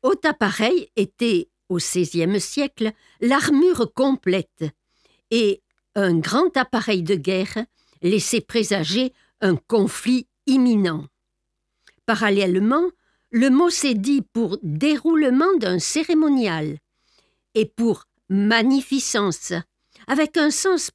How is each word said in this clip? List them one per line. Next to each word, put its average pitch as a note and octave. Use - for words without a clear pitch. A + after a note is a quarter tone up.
haut C4
appareil B3
était, G#3
au F3+
seizième F3
siècle, A3+
l'armure C#4
complète G3
et G#3+
un F#3
grand C4+
appareil G#3+
de F#3+
guerre F#3+
laissait G3+
présager G#3
un F#3
conflit -
imminent. G#3
Parallèlement, G#3
le B3+
mot E4
s'est C#4
dit A#3+
pour G#3+
déroulement D4
d'un F3+
cérémonial B3
et A3
pour -
magnificence, A3
avec D4+
un D4+
sens F4